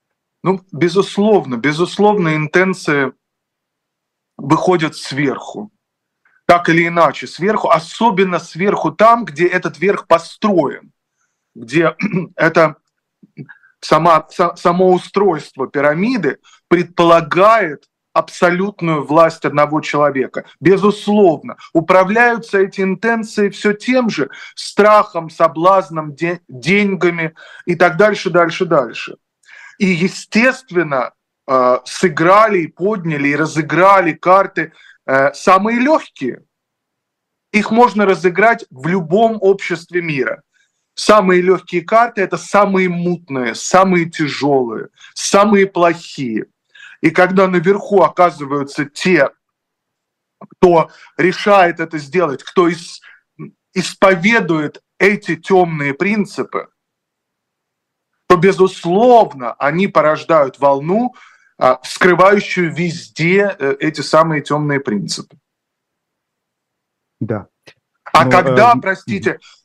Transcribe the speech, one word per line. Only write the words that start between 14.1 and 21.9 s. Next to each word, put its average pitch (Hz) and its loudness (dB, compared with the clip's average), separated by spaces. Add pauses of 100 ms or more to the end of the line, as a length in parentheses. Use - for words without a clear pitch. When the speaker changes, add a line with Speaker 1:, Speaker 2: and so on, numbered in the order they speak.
Speaker 1:
са-, 175 -4
само 185 2
устройство 180 -2
пирамиды 175 -2 (300)
предполагает 170 2 (280)
абсолютную 175 -2
власть 160 2
одного 147 -2
человека. 143 -4 (160)
Безусловно, 185 2 (160)
управляются 196 0